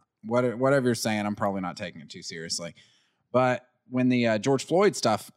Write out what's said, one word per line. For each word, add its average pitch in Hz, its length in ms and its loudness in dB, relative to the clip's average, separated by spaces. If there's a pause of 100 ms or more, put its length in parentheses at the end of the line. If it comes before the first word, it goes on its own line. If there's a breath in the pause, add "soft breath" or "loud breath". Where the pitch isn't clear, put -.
(240)
what, 117 340 0
whatever 135 300 2
you're 120 80 4
saying, 107 280 -2
I'm 101 120 -2
probably 98 240 -2
not 87 160 -6
taking 85 240 -12
it 73 100 -20
too 87 120 -18
seriously." 85 520 -10 (580 soft breath)
But 127 320 2 (240)
when 127 200 0
the, 123 180 2
uh, 110 120 2
George 131 280 0
Floyd 180 300 4
stuff - 400 0